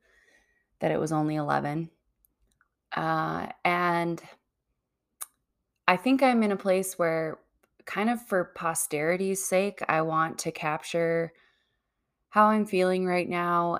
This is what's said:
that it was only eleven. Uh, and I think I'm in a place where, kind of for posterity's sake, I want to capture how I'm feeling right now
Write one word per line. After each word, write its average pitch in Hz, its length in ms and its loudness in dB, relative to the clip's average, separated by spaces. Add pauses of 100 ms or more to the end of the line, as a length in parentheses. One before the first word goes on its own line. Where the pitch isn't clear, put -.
(800)
that 160 100 0
it 156 80 0
was 156 140 -2
only 151 240 0
eleven. 147 540 -2 (1040)
Uh, 160 520 -2 (160)
and 170 560 0 (1700)
I 185 120 6
think 262 240 2
I'm 247 200 6
in 202 100 2
a 190 40 0
place 190 420 0
where, 160 400 -2 (460)
kind 214 260 -2
of 233 160 -6
for 180 300 -2
posterity's 170 880 -2
sake, 202 440 0
I 160 140 2
want 160 360 -2
to 165 120 -6
capture 165 840 -2 (1000)
how 214 160 6
I'm 214 200 2
feeling 185 400 2
right 180 220 0
now 175 520 0